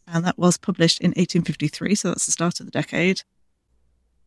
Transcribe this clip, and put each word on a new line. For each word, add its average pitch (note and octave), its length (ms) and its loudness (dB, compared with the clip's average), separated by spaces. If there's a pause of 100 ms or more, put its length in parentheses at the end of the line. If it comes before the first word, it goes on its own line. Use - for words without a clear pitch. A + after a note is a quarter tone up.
And E3+ 180 -2
that F3+ 120 -2
was F3 200 4
published - 420 2
in F3 160 2
eighteen E3+ 280 2
fifty-three, E3 520 -4
so G3+ 140 -2
that's - 160 -2
the - 60 -4
start E3+ 280 0
of - 60 -12
the - 60 -16
decade. F3 500 0 (1040)